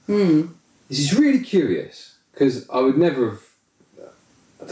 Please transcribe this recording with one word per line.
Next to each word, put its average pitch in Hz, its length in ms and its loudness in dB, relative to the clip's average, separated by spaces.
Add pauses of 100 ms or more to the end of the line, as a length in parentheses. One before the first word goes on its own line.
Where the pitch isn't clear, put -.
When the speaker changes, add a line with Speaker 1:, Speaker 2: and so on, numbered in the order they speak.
Speaker 1:
Hmm. 175 400 2 (420)
Speaker 2:
this 135 100 -6
is 147 160 -2
really 277 240 4
curious, - 800 -4 (180)
'cause 123 380 -2
I 127 80 -2
would 135 180 2
never 135 320 0
have, - 120 -14 (1200)
I - 100 -18